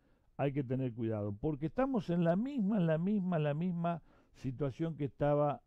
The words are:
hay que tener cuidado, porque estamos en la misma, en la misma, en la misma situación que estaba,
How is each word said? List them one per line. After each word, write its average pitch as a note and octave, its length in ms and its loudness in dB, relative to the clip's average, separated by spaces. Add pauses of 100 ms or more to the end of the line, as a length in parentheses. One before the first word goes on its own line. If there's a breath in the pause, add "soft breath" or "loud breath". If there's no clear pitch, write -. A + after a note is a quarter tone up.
(380)
hay C#3 160 0
que C#3 100 0
tener B2+ 300 -2
cuidado, G#2+ 460 -2
porque D3+ 280 -2
estamos B3+ 420 0
en F3 140 2
la E3+ 120 4
misma, A3+ 420 0
en E3+ 100 4
la D#3 100 4
misma, F#3 400 0
en D3+ 60 2
la D3 100 2
misma E3+ 480 -2 (320 soft breath)
situación C#3 640 -4
que C#3+ 100 -2
estaba, D3 600 2